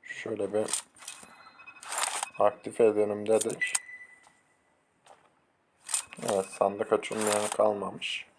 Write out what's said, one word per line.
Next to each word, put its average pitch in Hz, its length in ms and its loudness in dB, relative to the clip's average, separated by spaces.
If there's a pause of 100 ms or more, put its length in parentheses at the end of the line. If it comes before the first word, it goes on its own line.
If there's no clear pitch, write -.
şöyle 104 500 -6
bir 107 300 0 (1600)
aktif - 420 2
edelim 104 460 4
dedik. 110 460 2 (2500)
Evet, 95 140 2
sandık 101 460 0
açılmayan 107 640 0
kalmamış. 101 680 0 (120)